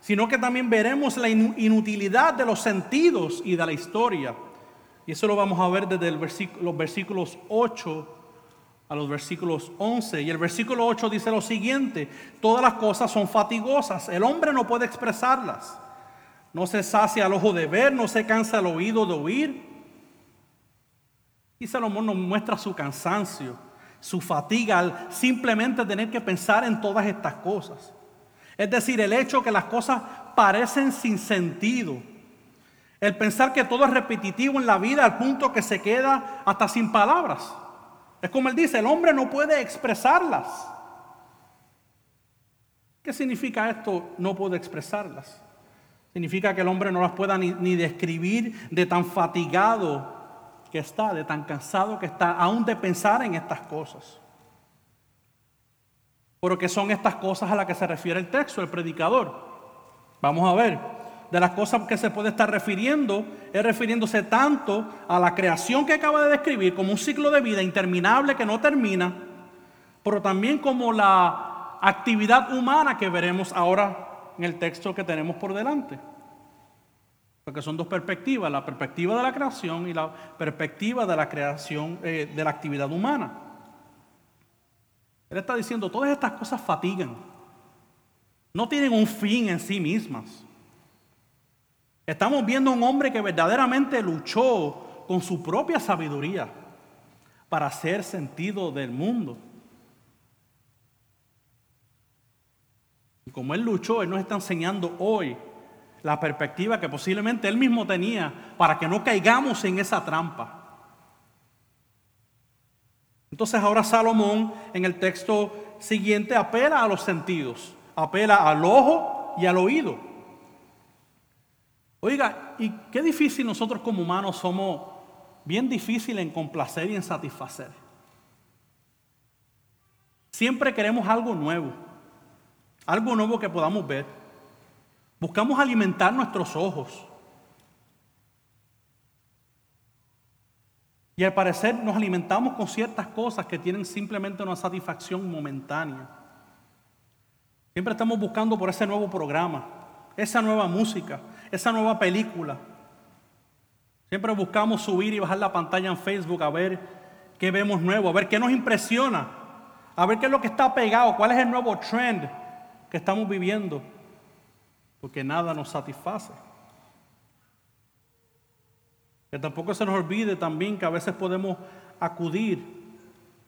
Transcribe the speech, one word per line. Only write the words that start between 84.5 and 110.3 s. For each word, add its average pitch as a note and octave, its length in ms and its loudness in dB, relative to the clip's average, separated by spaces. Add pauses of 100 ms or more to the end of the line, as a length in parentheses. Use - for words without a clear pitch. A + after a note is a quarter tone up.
Él F3+ 80 -6
está A#3+ 180 -4
diciendo, A3 340 -4
todas C#4 200 0
estas C#4 220 0
cosas - 280 -8
fatigan, F3 560 -2 (1400)
no A3 160 -4
tienen C#4 240 0
un G#3+ 140 6
fin G#3+ 420 0
en E3+ 100 0
sí G3 220 -4
mismas. D3+ 600 -4 (1600)
Estamos G#3+ 380 2
viendo C4 260 2
a B3+ 40 2
un A#3+ 80 0
hombre C4+ 280 2
que A3+ 120 -2
verdaderamente A#3+ 800 2
luchó F#3+ 1040 -2
con F#3 140 0
su F3 200 -6
propia C4 380 0
sabiduría D#3+ 640 -4 (1000)
para D3+ 160 0
hacer E3+ 400 -4
sentido F3+ 640 -6
del C3+ 200 -6
mundo. D#3+ 480 -4 (3750)
Y - 60 -18
como C#3 240 -6
él G#3+ 80 -2
luchó, A3 400 0
él F3 80 -2
nos F#3+ 100 -2
está F#3 140 -6
enseñando F3 640 -4
hoy F#3 360 0 (680)
la D3+ 180 0
perspectiva D#3+ 580 -2
que D#3+ 120 -4
posiblemente G#3 580 -2
él G#3+ 80 0
mismo A#3 300 4
tenía F#3 720 -2
para D#3 200 6
que D#3+ 80 -2
no G3+ 160 0
caigamos A#3 600 4
en F#3 140 0
esa F#3+ 260 -2
trampa. D#3 560 -4 (2750)